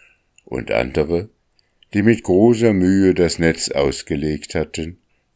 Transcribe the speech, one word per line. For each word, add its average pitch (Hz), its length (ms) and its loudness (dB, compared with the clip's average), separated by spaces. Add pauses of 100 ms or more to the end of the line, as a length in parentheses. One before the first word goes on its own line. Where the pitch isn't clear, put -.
(440)
und 55 280 -8
andere, 76 580 -2 (640)
die 104 80 0
mit 113 220 2
großer 110 500 4
Mühe 95 400 4
das 85 240 0
Netz 82 320 0
ausgelegt 71 840 -4
hatten, 80 420 -8 (380)